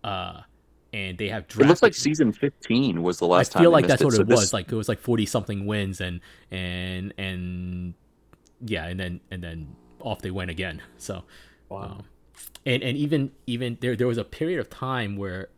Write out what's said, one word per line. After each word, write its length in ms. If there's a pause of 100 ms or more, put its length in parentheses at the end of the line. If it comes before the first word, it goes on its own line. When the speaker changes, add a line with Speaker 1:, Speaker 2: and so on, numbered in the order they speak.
Speaker 1:
Uh, 380 (520)
and 260
they 100
have 160
Speaker 2:
It 140
looks 240
like 100
Speaker 1:
drafted 40
Speaker 2:
season 360
fifteen 680
was 160
the 80
last 300
Speaker 1:
I 40
feel 100
Speaker 2:
time 0
they 20
Speaker 1:
like 120
Speaker 2:
missed 60
Speaker 1:
that's 120
Speaker 2:
it, 40
Speaker 1:
what 80
Speaker 2:
so 80
Speaker 1:
it 60
Speaker 2:
this 120
Speaker 1:
was. 120
Like, 200
it 40
was, 120
like, 120
forty 260
something 400
wins, 340
and, 200 (300)
and, 640
and 800 (720)
yeah, 220
and 120
then, 220 (100)
and 120
then 320 (260)
off 200
they 100
went 200
again. 320 (160)
So, 260 (440)
Speaker 3:
Wow. 140
Speaker 1:
um, 220 (600)
and, 180
and 140
even, 340 (160)
even 340
there, 140
there 140
was 100
a 60
period 340
of 120
time 460
where 420